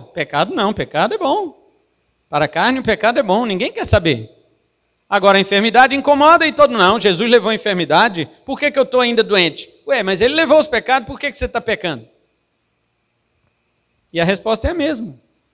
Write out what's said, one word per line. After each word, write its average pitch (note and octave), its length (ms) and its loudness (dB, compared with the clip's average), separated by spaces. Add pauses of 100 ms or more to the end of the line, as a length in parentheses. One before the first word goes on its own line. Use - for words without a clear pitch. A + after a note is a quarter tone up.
(120)
Pecado D#3+ 400 -4
não, A3 200 -2
pecado E3 420 -4
é A4 40 -6
bom. F4 380 -4 (720)
Para D3+ 180 -2
a - 20 -8
carne, A3+ 320 -2
o A3+ 40 -14
pecado A3+ 360 0
é - 20 -4
bom, G#3+ 240 0
ninguém G#3+ 260 -4
quer G#4+ 140 -8
saber. D#3 420 0 (800)
Agora, G3 300 4
a - 20 4
enfermidade A3+ 560 2
incomoda D4 500 4
e D4+ 60 -2
todo, C#4+ 180 4
"Não, G#3+ 300 2
Jesus F#3+ 280 0
levou A3+ 220 2
a A3 40 -2
enfermidade, F3+ 760 0 (180)
por C4+ 140 -8
que D4 100 0
que - 80 -4
eu B3+ 80 2
tô B3+ 140 0
ainda A#3 240 0
doente?" F3+ 440 -2 (160)
Ué, B3 200 -2
mas F#3+ 160 -2
ele B3+ 140 0
levou D#4 260 4
os D4+ 80 -2
pecados, B3+ 360 -2
por C4+ 140 -16
que C#4 140 -8
que - 40 -16
você B3 120 -6
tá B3 120 -6
pecando? F3 460 -8 (2000)
E E3 80 -4
a E3+ 40 0
resposta A3 440 -2
é - 20 0
a F4 40 -6
mesma, A#3+ 440 -6 (360)